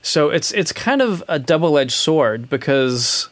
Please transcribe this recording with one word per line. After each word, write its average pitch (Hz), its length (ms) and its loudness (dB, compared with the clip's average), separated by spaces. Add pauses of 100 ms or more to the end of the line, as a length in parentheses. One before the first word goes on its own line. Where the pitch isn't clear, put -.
So 147 300 0
it's, - 220 -2
it's 196 200 -2
kind 269 300 0
of 196 260 -2
a 165 100 -2
double-edged 147 540 2
sword 123 560 0
because 131 840 0